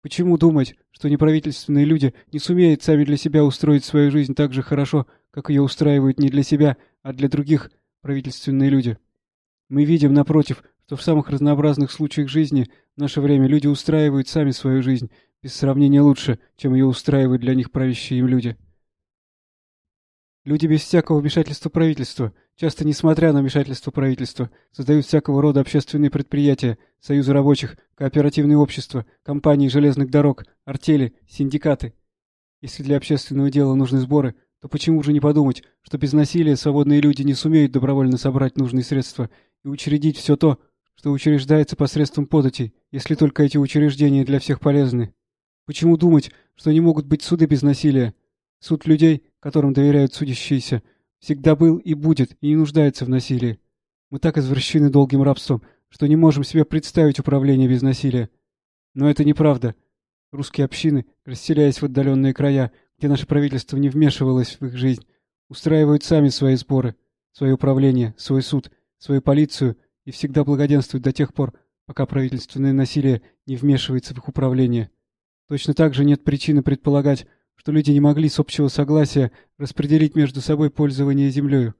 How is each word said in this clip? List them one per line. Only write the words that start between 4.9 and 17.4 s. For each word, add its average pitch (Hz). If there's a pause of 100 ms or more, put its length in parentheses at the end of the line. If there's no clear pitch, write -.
как -
ее 143
устраивают 139
не 139
для 139
себя, 147 (260)
а 135
для 131
других 143 (280)
правительственные 135
люди? 120 (720)
Мы 143
видим, 147
напротив, 147 (240)
что 143
в -
самых 151
разнообразных 143
случаях 147
жизни 139 (260)
в -
наше 143
время 139
люди 147
устраивают 147
сами 147
свою 131
жизнь 123 (320)
без 131
сравнения 139
лучше, 139 (180)
чем 131
ее 135
устраивают 131